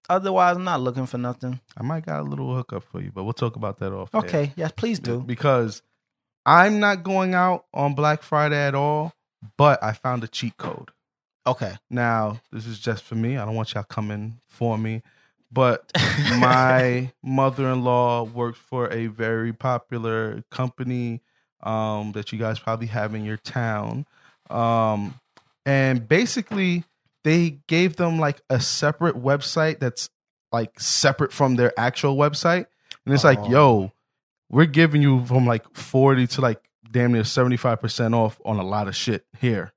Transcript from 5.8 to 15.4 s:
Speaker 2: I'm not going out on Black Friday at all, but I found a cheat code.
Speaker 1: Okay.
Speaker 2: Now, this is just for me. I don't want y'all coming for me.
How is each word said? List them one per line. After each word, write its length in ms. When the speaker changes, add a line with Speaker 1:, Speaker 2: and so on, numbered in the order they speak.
Speaker 2:
I'm 360
not 240
going 300
out 380
on 220
Black 280
Friday 340
at 80
all, 380
but 280
I 80
found 320
a 40
cheat 280
code. 340
Speaker 1:
Okay. 280
Speaker 2:
Now, 500
this 160
is 140
just 240
for 100
me. 220
I 80
don't 100
want 200
y'all 100
coming 640
for 280
me. 240